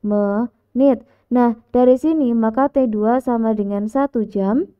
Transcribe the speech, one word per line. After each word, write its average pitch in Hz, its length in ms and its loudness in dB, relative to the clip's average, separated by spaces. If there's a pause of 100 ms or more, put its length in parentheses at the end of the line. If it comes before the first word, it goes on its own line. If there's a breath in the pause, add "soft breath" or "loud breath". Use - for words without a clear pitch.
menit. 208 1000 -2 (240 soft breath)
Nah, 240 260 2 (160)
dari 254 300 4
sini 302 320 0
maka 226 400 0
T 262 160 0
dua 214 320 0
sama 226 320 -2
dengan 202 340 -4
satu 262 380 -4
jam 214 420 -2 (140)